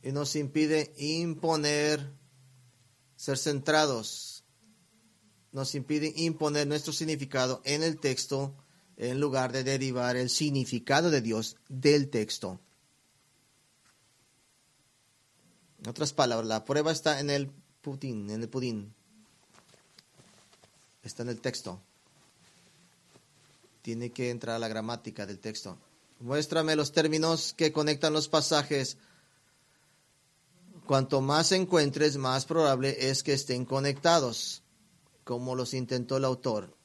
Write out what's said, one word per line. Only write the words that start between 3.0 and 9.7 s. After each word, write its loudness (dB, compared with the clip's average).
ser -4
centrados. 0
Nos -6
impide -2
imponer 0
nuestro -2
significado -2
en 0
el 0
texto, -2
en -2
lugar 0
de -2
derivar 0